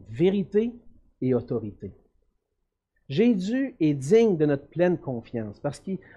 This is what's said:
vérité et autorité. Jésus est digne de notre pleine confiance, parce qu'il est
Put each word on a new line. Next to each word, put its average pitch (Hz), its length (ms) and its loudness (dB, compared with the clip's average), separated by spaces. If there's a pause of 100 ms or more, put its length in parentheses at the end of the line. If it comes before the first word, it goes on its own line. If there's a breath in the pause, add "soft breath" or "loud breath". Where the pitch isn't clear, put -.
vérité 196 640 0 (480)
et 127 120 0
autorité. 110 600 -6 (1120)
Jésus 220 720 0
est 151 140 2
digne 185 420 4
de 151 120 2
notre 143 200 -2
pleine 175 300 0
confiance, 113 640 -8
parce 139 200 -8
qu'il 190 140 -8
est 180 60 -6 (180 loud breath)